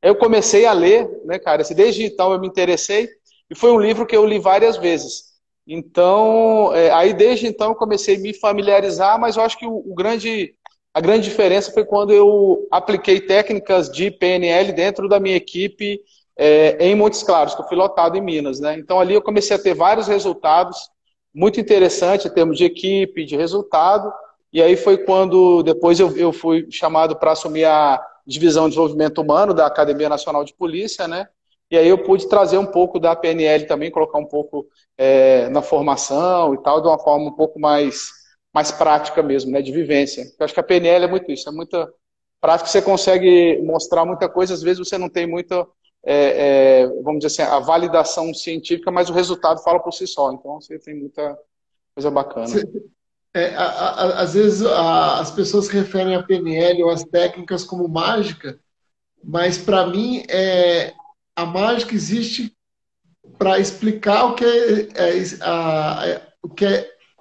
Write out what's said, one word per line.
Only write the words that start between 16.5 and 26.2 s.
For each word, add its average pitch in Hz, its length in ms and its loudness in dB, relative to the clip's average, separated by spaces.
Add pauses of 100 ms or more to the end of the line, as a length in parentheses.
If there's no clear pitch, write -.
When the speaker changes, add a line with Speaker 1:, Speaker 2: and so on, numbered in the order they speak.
Speaker 1:
em 180 140 4
Montes 208 280 0
Claros, 160 320 0
que - 60 -12
eu - 80 -12
fui 175 80 -4
lotado 185 400 0
em 196 60 -4
Minas, 147 360 -6
né? 151 200 -6
Então 180 200 -2
ali 185 140 2
eu 208 80 4
comecei 208 340 -2
a 190 60 -2
ter 196 140 0
vários 202 340 0
resultados, 180 720 0 (560)
muito 202 260 0
interessante 190 640 2
em 165 60 -6
termos 165 240 2
de 170 80 2
equipe, 190 600 -2
de 147 100 -8
resultado, 190 760 0 (400)
e 160 120 2
aí 180 160 6
foi 196 180 4
quando 185 680 4
depois 165 380 2
eu, 170 160 2
eu 170 160 0